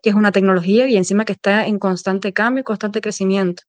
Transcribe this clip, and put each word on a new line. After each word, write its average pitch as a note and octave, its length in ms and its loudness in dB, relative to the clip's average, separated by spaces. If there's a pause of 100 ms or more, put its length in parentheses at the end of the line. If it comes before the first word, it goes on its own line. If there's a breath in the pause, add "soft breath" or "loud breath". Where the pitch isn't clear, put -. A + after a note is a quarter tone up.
que A3 80 0
es G3+ 60 4
una G#3 160 4
tecnología F#3+ 540 2
y A#3+ 120 2
encima G3 260 0
que G3+ 80 -4
está G3+ 340 0
en G#3+ 120 -2
constante F#3+ 560 -4
cambio B3 260 0
y C4 40 -6
constante G#3 360 -6
crecimiento F#3+ 680 -2